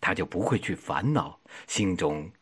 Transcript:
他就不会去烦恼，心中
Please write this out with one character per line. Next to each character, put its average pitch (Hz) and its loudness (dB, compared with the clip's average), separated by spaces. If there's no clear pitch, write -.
他 92 0
就 90 0
不 - -4
会 - 2
去 - -4
烦 - 0
恼， - 0
心 98 0
中 76 -2